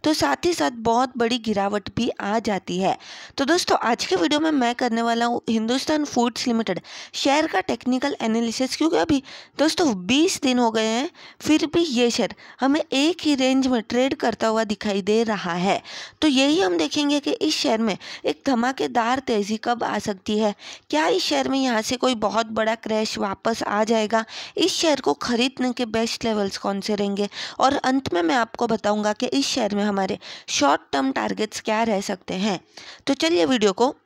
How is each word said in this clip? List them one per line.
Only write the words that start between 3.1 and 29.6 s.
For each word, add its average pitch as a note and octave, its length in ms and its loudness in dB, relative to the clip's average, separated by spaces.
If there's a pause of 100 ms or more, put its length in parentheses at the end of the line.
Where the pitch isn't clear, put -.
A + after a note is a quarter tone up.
तो C4+ 80 0
दोस्तों, E4+ 360 2
आज A3+ 240 0
के F#4 120 0
वीडियो D4+ 240 2
में D#4+ 120 0
मैं A#3+ 220 0
करने A#3 280 0
वाला A#3 240 0
हूँ A#3+ 220 -2
हिंदुस्तान B3+ 560 0
फूड्स A#3+ 420 -2
लिमिटेड A3+ 340 0 (340)
शेयर D4+ 320 2
का F#4+ 160 0
टेक्निकल B3+ 580 -2
एनालिसिस, A#3 560 -2
क्योंकि D#4 220 2
अभी D#4 240 2 (360)
दोस्तों D#4 340 2 (140)
बीस D4 360 2
दिन B3+ 160 2
हो A#3 120 4
गए A3 160 0
हैं, A#3+ 220 -2 (320)
फिर D#4 280 2
भी E4+ 160 2
ये A#3+ 260 2
शेयर G3+ 240 -2 (260)
हमें C#4 220 2
एक D4+ 400 0
ही D4 140 2
रेंज C4 300 2
में B3 160 2
ट्रेड C4 340 0
करता A3+ 320 -2
हुआ A3 180 2
दिखाई G3+ 360 -2
दे G#3+ 220 2
रहा F#3 320 -4
है। F3+ 260 0 (380)
तो D#4 80 4
यही C#4+ 320 4
हम F4+ 180 2
देखेंगे D4 420 0
कि C#4+ 120 -2
इस D#4 240 0
शेयर A3+ 240 0
में G#3 160 0 (280)
एक - 220 -2
धमाकेदार C4 720 0
तेज़ी G#3+ 380 -2
कब A#3+ 280 -2
आ G#3 160 -2
सकती G#3+ 380 -2
है, G#3 160 2 (360)
क्या D#4 180 2
इस F#4 140 2
शेयर C4+ 260 0
में C4+ 100 0
यहाँ B3 240 0
से B3+ 140 -4
कोई B3+ 200 0
बहुत G#3+ 320 0
बड़ा A3 280 0
क्रैश A3 420 -2
वापस G#3+ 440 -4
आ G#3 220 0
जाएगा, A3 400 2 (320)
इस F4 160 2
शेयर D4 280 2
को - 140 0
खरीदने B3+ 580 0
के B3 140 -2
बेस्ट A3+ 380 -2
लेवल्स G#3 340 -2
कौन G3 220 -4
से G#3 140 -2
रहेंगे, G3+ 340 -2 (300)
और C#4+ 180 4
अंत C4 380 0
में F4 80 2
मैं D#4+ 120 2
आपको A#3 320 -2
बताऊंगा G#3 460 0
कि B3 160 -4
इस C#4 180 0
शेयर G#3 280 -2